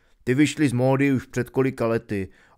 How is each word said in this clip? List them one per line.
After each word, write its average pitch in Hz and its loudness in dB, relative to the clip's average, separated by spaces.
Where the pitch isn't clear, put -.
Ty 123 0
vyšly 147 2
z 110 0
módy 135 2
už 127 -2
před 123 -6
kolika 131 -2
lety 107 -4